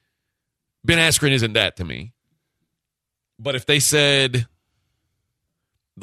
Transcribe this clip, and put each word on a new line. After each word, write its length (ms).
Ben 140
Askren 340
isn't 220
that 240
to 80
me. 280
But 180
if 100
they 140
said, 680